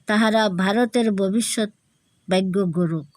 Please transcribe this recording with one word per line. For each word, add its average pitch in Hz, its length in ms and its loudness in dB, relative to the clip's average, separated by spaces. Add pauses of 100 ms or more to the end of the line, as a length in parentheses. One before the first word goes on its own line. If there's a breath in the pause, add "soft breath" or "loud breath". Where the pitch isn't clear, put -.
তাহারা 220 420 2
ভারতের 220 640 0
ভবিষ্যৎ 202 580 -2 (600)
ভাগ্য 185 420 0
গড়ুক। 160 340 -2 (100)